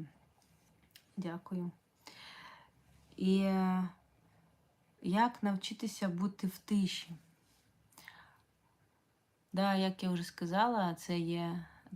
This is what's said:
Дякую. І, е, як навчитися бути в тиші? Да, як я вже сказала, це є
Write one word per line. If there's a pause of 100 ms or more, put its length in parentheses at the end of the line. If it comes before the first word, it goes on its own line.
(1160)
Дякую. (1500)
І,
е, (1120)
як
навчитися
бути
в
тиші? (2500)
Да,
як
я
вже
сказала,
це
є (320)